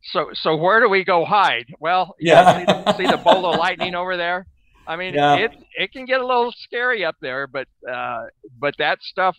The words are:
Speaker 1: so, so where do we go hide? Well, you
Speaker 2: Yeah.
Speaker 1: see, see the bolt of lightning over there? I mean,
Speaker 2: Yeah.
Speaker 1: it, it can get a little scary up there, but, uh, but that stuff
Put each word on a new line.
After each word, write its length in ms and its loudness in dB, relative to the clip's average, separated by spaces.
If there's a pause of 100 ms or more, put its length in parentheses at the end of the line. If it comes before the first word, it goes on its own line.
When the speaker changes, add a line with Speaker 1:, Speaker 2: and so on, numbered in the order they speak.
Speaker 1:
so, 280 -4
so 240 -2
where 240 2
do 80 4
we 160 2
go 220 2
hide? 400 0 (140)
Well, 380 -2
you 140 2
Speaker 2:
Yeah. 640 4
Speaker 1:
see, 80 -4
see 60 0
the 80 2
bolt 260 4
of 140 0
lightning 360 -4
over 220 -6
there? 300 -4 (400)
I 100 -8
mean, 160 -8
Speaker 2:
Yeah. 240 2
Speaker 1:
it, 140 0 (260)
it 160 -6
can 140 -14
get 160 0
a 40 -6
little 300 0
scary 480 -4
up 160 -4
there, 260 -8
but, 220 -10 (200)
uh, 360 -8 (340)
but 200 -2
that 240 -2
stuff 360 -4